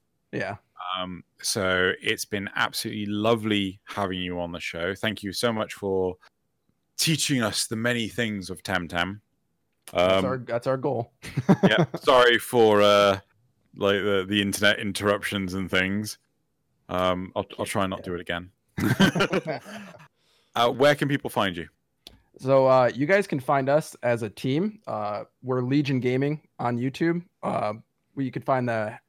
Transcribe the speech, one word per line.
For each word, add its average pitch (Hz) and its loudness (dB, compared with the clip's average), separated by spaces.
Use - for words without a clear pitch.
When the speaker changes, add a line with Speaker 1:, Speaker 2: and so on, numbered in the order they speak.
Speaker 1:
Yeah. 101 -6
Speaker 2:
Um, 92 -10
so 92 0
it's - -4
been 101 -6
absolutely 107 -4
lovely 104 0
having 92 -4
you 90 -6
on 87 -6
the 87 -10
show. 85 -6
Thank 104 -6
you 98 -6
so 120 -2
much 107 -6
for 95 -2
teaching 143 0
us 104 -2
the 113 -8
many 117 -2
things 101 -6
of 90 -12
Temtem. 90 -2
Speaker 1:
That's 90 4
Speaker 2:
Um, 92 0
Speaker 1:
our, 131 -2
that's 120 -6
our 135 0
goal. 127 -4
<laughs> - 2
Speaker 2:
yeah. 196 4
Sorry 123 6
for, 110 6
uh, 101 6
like, 101 2
the, 98 0
the 101 2
internet 101 2
interruptions 101 -2
and 95 -4
things. 98 -2
Um, 92 -2
I'll, 101 -4
I'll 107 -6
try 98 -2
and 92 -2
not 90 -6
Speaker 1:
Yeah. - -18
Speaker 2:
do 90 -6
it 87 -10
again. 87 -8
<laughs> 175 0
Uh, 120 4
where 139 6
can 143 0
people 143 -2
find 98 0
you? 78 -10
Speaker 1:
So, 135 4
uh, 127 6
you 135 -2
guys 196 2
can 143 -4
find 139 0
us 151 0
as 120 0
a 104 -6
team. 175 -2
Uh, 107 -6
we're 127 -2
Legion 135 0
Gaming 131 0
on 120 -2
YouTube. 165 -2
Uh, 107 -4
where 139 -4
you 127 -6
can 120 -8
find 127 0
the, 110 -4